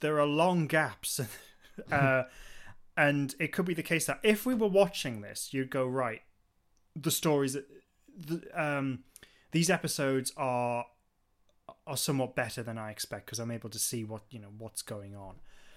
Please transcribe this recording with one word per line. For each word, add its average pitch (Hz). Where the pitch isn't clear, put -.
there 151
are 147
long 160
gaps. 147
<laughs> -
Uh, 135
and 143
it 156
could 185
be 180
the 160
case 160
that 139
if 214
we 254
were 220
watching 185
this, 104
you'd 135
go, 131
"Right, 127
the 156
stories, 143
the, 160
um, 143
these 165
episodes 139
are, 123
are 139
somewhat 131
better 120
than 113
I 107
expect, -
'cause 120
I'm 117
able 117
to 110
see 117
what, 107
you 120
know, 101
what's 110
going 101
on." 95